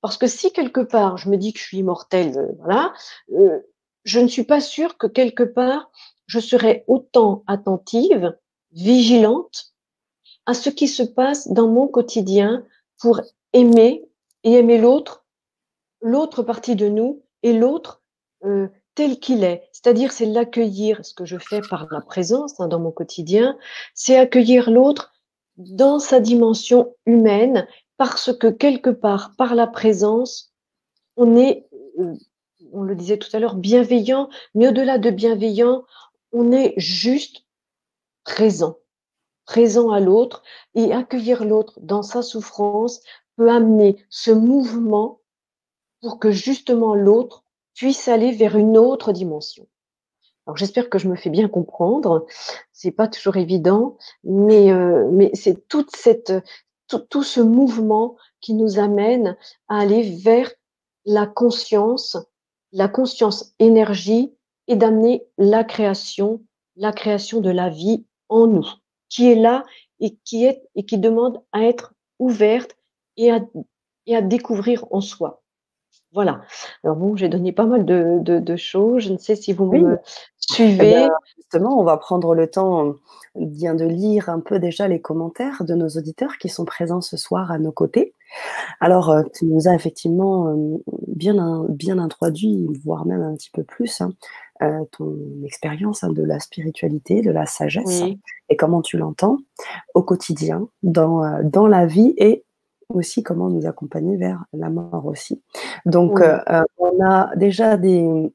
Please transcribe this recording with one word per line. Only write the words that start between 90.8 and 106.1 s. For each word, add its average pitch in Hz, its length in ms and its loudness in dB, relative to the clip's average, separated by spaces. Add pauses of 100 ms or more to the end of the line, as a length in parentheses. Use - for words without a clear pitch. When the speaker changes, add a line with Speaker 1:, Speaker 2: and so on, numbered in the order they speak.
Speaker 2:
bien 185 300 -2
in-, 165 320 -2
bien 165 300 -4
introduit, 170 680 -2 (160)
voire 160 220 -6
même 180 160 -4
un 156 140 -6
petit - 160 -18
peu 160 120 -8
plus, - 380 -8
hein, 185 100 -6 (520)
euh, 156 200 -4 (140)
ton 156 180 -10 (280)
expérience, 156 600 -8
hein, - 80 -4
de 80 120 -2
la 78 160 -4
spiritualité, 151 840 -6
de 208 100 0
la 156 140 -2
sagesse, 180 560 -4
Speaker 1:
Oui. 196 180 -6 (300)
Speaker 2:
et - 60 2
comment 165 260 0
tu 175 160 -8
l'entends 165 400 -2 (560)
au 180 100 4
quotidien, 170 640 -4 (160)
dans, 165 400 2
euh, 151 200 -4
dans 190 240 4
la 185 180 6
vie 202 320 4
et 214 260 4 (460)
aussi 185 320 -4
comment 180 280 -4
nous 165 160 -2
accompagner 139 500 -6
vers 175 380 -6
la 160 160 -8
mort 170 360 -8
aussi. - 360 -10 (440)
Donc, 175 340 4